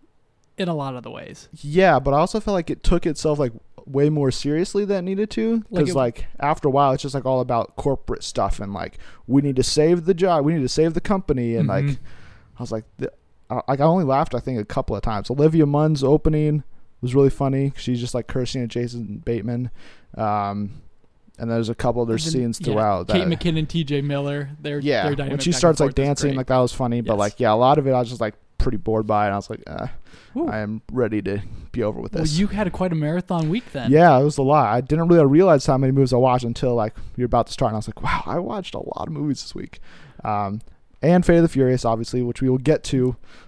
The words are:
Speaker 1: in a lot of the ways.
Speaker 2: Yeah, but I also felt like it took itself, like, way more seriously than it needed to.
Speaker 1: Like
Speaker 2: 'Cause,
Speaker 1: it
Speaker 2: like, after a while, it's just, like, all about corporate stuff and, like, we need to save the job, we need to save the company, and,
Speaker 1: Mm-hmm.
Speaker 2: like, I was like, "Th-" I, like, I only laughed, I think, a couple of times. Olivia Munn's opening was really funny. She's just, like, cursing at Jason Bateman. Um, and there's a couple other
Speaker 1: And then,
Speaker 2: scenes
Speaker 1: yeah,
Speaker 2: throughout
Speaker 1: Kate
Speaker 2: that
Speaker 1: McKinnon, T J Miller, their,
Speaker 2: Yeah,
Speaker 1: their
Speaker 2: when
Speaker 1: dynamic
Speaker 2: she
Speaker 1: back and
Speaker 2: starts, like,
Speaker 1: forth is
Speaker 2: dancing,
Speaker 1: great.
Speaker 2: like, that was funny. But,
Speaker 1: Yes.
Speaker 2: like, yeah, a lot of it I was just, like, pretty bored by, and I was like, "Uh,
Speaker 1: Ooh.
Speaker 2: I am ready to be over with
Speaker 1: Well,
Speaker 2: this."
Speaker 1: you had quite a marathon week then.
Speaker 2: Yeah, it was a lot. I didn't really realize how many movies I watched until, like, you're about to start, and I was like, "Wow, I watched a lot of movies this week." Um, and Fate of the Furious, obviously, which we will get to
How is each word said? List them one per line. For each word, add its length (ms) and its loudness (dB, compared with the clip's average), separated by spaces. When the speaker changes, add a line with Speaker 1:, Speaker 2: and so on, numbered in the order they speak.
Speaker 1:
in 120 -4
a 60 -4
lot 200 -6
of 80 -12
the 80 -14
ways. 420 -16
Speaker 2:
Yeah, 460 4
but 160 2
I 40 4
also 220 0
felt 140 -2
like 160 -2
it 120 -6
took 220 4
itself, 340 0
like, 140 0
way 260 2
more 200 2
seriously 560 0
than 180 -2
it 60 -4
needed 200 -2
to. 400 0
Speaker 1:
Like 140 2
Speaker 2:
'Cause, 60 0
Speaker 1:
it 60 -2
Speaker 2:
like, 300 0
after 280 -2
a 20 4
while, 220 4
it's 100 -2
just, 120 -8
like, 120 -4
all 140 2
about 360 -2
corporate 480 -4
stuff 360 -2
and, 120 -8
like, 240 -10
we 160 4
need 140 0
to 60 4
save 440 2
the 80 2
job, 300 2
we 100 2
need 80 0
to 60 -2
save 260 2
the 80 -2
company, 520 0
and, 140 0
Speaker 1:
Mm-hmm. 200 0
Speaker 2:
like, 100 -4
I 40 -10
was 100 -8
like, 120 -8
"Th-" 120 -6
I, 180 -4
like, 120 -2
I 40 4
only 200 4
laughed, 300 0
I 60 -2
think, 200 -4
a 40 -6
couple 320 -4
of 60 -6
times. 280 -4
Olivia 360 4
Munn's 380 2
opening 600 2
was 140 -4
really 160 6
funny. 460 -2
She's 240 -4
just, 140 -6
like, 120 -6
cursing 360 -4
at 60 -4
Jason 560 -8
Bateman. 460 -4
Um, 640 -4
and 120 -6
there's 180 0
a 60 -4
couple 280 -2
other 120 0
Speaker 1:
And 80 -2
then, 100 -4
Speaker 2:
scenes 280 -2
Speaker 1:
yeah, 120 -8
Speaker 2:
throughout 360 0
Speaker 1:
Kate 200 2
Speaker 2:
that 120 0
Speaker 1:
McKinnon, 280 -2
T 160 -2
J 160 -2
Miller, 500 -4
their, 180 -6
Speaker 2:
Yeah, 240 0
Speaker 1:
their 80 0
Speaker 2:
when 80 -2
Speaker 1:
dynamic 240 -4
Speaker 2:
she 80 0
Speaker 1:
back 40 2
and 40 -2
Speaker 2:
starts, 220 4
like, 80 4
Speaker 1:
forth 100 -2
is 80 2
Speaker 2:
dancing, 240 0
Speaker 1:
great. 80 -2
Speaker 2:
like, 80 -4
that 120 2
was 140 2
funny. 300 -2
But, 120 0
Speaker 1:
Yes. 40 0
Speaker 2:
like, 220 -2
yeah, 120 4
a 20 6
lot 240 6
of 80 0
it 60 2
I 80 2
was 80 -4
just, 120 -10
like, 140 -4
pretty 200 2
bored 280 0
by, 200 2
and 80 0
I 20 -2
was 140 -8
like, 160 -12
"Uh, 200 -8
Speaker 1:
Ooh. 120 -4
Speaker 2:
I 100 -4
am 220 -6
ready 320 -2
to 200 -4
be 100 -4
over 180 -4
with 140 -10
Speaker 1:
Well, 100 -2
Speaker 2:
this." 140 -2
Speaker 1:
you 100 2
had 240 -4
quite 180 -4
a 60 -2
marathon 540 -2
week 220 -4
then. 200 -2
Speaker 2:
Yeah, 260 8
it 60 4
was 140 0
a 40 0
lot. 240 4
I 140 2
didn't 280 0
really 180 8
realize 400 6
how 100 2
many 160 2
movies 200 4
I 40 4
watched 280 4
until, 300 -2
like, 200 -2
you're 100 -2
about 220 2
to 40 -12
start, 180 0
and 60 -4
I 20 -4
was 100 -8
like, 140 -12
"Wow, 240 0
I 120 -4
watched 360 -8
a 40 -8
lot 280 -8
of 60 -10
movies 300 -4
this 120 -16
week." 240 -12
Um, 380 -4
and 220 4
Fate 120 6
of 60 6
the 60 4
Furious, 360 2
obviously, 380 -2
which 180 -4
we 80 0
will 100 2
get 260 0
to 320 0